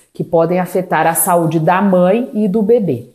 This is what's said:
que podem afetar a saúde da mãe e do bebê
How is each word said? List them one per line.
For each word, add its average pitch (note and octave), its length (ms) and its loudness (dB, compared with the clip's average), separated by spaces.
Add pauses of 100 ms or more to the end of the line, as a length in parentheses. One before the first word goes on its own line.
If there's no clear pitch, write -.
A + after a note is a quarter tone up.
(120)
que - 100 -8
podem E3 360 0
afetar F3+ 480 -2
a E3 80 0
saúde E3+ 440 0
da F3+ 220 2
mãe G3 540 2
e G#3+ 140 0
do A3 120 0
bebê F#3+ 540 0